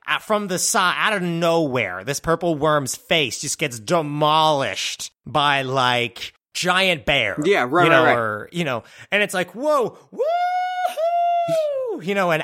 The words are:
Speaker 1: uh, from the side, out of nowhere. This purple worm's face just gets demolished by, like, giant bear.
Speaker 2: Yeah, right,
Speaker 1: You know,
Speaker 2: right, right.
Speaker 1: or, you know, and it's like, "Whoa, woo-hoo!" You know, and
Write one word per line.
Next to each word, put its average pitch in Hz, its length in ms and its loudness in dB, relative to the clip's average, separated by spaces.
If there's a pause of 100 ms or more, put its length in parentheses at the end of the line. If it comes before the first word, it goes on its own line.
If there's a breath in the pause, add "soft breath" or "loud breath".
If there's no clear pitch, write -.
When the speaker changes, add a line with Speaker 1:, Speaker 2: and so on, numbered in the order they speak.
Speaker 1:
uh, 147 100 0
from 208 300 -2
the 185 100 -4
side, 180 400 0
out 185 160 0
of 202 80 -2
nowhere. 160 840 0
This 135 160 -4
purple 165 360 0
worm's 147 400 0
face 151 460 -2
just - 180 -6
gets 123 200 -4
demolished 151 1300 0 (160)
by, 143 340 0
like, 123 720 -2 (220)
giant 180 500 0
bear. 120 400 2
Speaker 2:
Yeah, 170 240 4
right, 170 140 4
Speaker 1:
You 160 80 6
know, 156 120 6
Speaker 2:
right, 151 120 4
right. - 20 2
Speaker 1:
or, 107 340 -4
you 170 120 -4
know, 127 180 -2 (300 loud breath)
and 202 100 2
it's 196 140 -2
like, 180 180 -2
"Whoa, 262 460 -2 (120)
woo-hoo!" 679 1900 -2
You 185 140 -4
know, 185 160 2
and 156 120 0